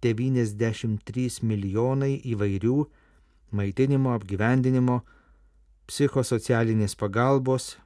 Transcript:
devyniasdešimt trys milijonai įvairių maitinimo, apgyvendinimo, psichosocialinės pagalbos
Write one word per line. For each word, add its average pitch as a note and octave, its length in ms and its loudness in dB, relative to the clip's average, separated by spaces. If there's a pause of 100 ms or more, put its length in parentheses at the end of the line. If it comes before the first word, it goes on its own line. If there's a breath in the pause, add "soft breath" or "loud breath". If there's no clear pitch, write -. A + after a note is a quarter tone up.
devyniasdešimt A2+ 1000 0
trys B2+ 380 -6
milijonai A#2 720 0 (100)
įvairių G#2+ 540 0 (760 soft breath)
maitinimo, C3 640 0
apgyvendinimo, B2 880 0 (880 soft breath)
psichosocialinės A2+ 1040 0
pagalbos B2+ 800 0 (120)